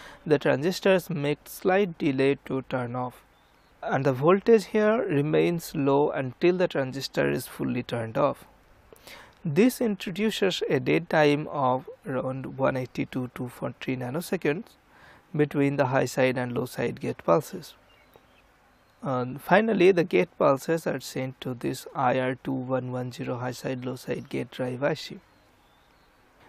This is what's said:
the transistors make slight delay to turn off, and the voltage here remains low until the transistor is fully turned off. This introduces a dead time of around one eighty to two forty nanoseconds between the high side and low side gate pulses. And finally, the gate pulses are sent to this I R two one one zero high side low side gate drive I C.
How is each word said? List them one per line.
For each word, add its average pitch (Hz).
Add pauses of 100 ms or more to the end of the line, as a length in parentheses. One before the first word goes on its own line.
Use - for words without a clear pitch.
(240)
the 147
transistors 170
make 147
slight 190
delay 139
to 131
turn 123
off, 123 (600)
and 139
the 135
voltage 190
here 214
remains 160
low 139
until 143
the 180
transistor 139
is 147
fully 123
turned 113
off. 139 (1000)
This 196
introduces 202
a 143
dead 156
time 151
of 131 (160)
around 131
one 131
eighty 131
to 127
two 123
forty 131
nanoseconds 156 (720)
between 143
the 135
high 135
side 127
and 123
low 120
side 120
gate -
pulses. 165 (1300)
And 127
finally, 196
the 170
gate 180
pulses 160
are 139
sent 131
to 127
this - (100)
I 131
R 131
two 135
one 127
one 123
zero 127
high 127
side 127
low 127
side -
gate -
drive 127
I 147
C. - (1300)